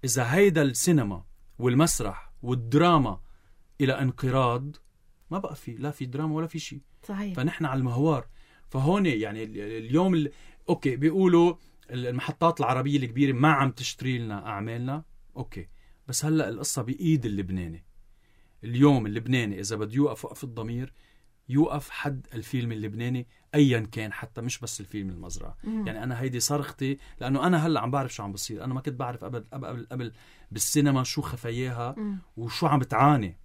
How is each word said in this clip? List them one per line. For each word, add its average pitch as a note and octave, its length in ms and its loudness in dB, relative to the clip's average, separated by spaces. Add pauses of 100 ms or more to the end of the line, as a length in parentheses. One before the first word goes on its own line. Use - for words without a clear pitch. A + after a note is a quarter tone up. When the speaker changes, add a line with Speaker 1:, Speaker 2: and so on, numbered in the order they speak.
Speaker 1:
إذا B2+ 300 0
هيدا F#3 280 8
السينما B2 600 2 (340)
والمسرح B2 720 2 (100)
والدراما B2 760 4 (600)
إلى C3 120 4
انقراض، C3 840 0 (540)
ما E3+ 80 -4
بقى G3 160 -6
في، A#2+ 200 -12
لا C#3 160 -6
في C#3 160 -8
دراما D3+ 280 -4
ولا D#3+ 120 -4
في D#3+ 120 -8
شيء. C#3 220 -12 (220)
Speaker 2:
صحيح. G3+ 320 -8
Speaker 1:
فنحن C3+ 300 -2
على C3+ 140 -2
المهوار. C3 480 0 (420)
فهون E3+ 380 2
يعني G#2+ 380 -2
ال-، A2 140 -12
ال-، A2 260 -8
اليوم E3+ 300 4
ال-، D3 160 2 (380)
أوكي، C3+ 280 0
بيقولوا E3+ 580 6 (360)
ال-، B2 160 -4
المحطات C#3+ 540 0
العربية C3 360 2
الكبيرة C3 360 2
ما C3+ 200 6
عم C#3 180 4
تشتري B2+ 480 -6
لنا G#2 280 -6
أعمالنا. A#2 560 -6 (340)
أوكي. - 320 -10 (400)
بس B2+ 160 -4
هلأ D#3 240 2
القصة A2+ 340 -6
بإيد C#3 440 2
اللبناني. F#2 580 -4 (800)
اليوم B2 420 6
اللبناني A2+ 540 0
إذا G#2 160 -4
بده G#2+ 180 -6
يوقف C3+ 300 0
وقف - 200 -12
الضمير، A#2 480 -8 (560)
يوقف C#3 420 2
حد C3+ 440 -8
الفيلم A#2 380 -4
اللبناني A2+ 540 -6 (280)
أيا C3+ 260 6 (120)
كان، G#2+ 200 -8
حتى - 280 -12
مش B2 180 -6
بس - 220 -10
الفيلم G2 300 -8
المزرعة. F2 540 -10
Speaker 2:
مم. A3 220 -4
Speaker 1:
يعني A2 160 -6
أنا A#2+ 180 -4
هيدي B2 200 -4
صرختي، C#3 580 -2 (220)
لأنه C3 260 0
أنا E3+ 200 4
هلأ D3+ 140 0
عم B2 100 -4
بعرف C3 240 -2
شو - 80 -10
عم G2+ 100 -8
بصير. G2 320 -8
أنا B2+ 100 -4
ما C3 60 -4
كنت C3 140 -6
بعرف B2 300 -8
قبل، A2+ 280 -8
قبل، C3+ 140 -10
قبل، A#2 260 -10
قبل A#2+ 200 -6 (380)
بالسينما C3+ 540 2
شو - 180 -4
خفاياها A#2+ 760 -6
Speaker 2:
مم. G#3 200 -6 (180)
Speaker 1:
وشو A#2 300 -4
عم E3 120 4
بتعاني. B2+ 680 4